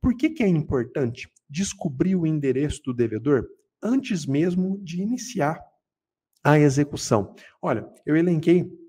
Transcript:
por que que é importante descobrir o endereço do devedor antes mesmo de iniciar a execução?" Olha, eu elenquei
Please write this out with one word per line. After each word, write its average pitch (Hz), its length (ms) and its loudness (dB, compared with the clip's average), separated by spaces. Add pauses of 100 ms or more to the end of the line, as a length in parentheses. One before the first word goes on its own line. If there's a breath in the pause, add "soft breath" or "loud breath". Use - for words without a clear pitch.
por 240 160 2
que 311 140 0
que 320 120 -4
é 202 60 4
importante 135 800 -2 (200)
descobrir 165 680 -2
o 165 100 0
endereço 143 580 0
do 127 100 -4
devedor 117 520 0 (360)
antes 208 440 -2
mesmo 180 560 0
de 175 180 -8
iniciar 196 600 -4 (800)
a 147 160 6
execução?" 139 760 2 (260 loud breath)
Olha, - 260 -2 (180)
eu 151 120 2
elenquei 175 540 2 (180)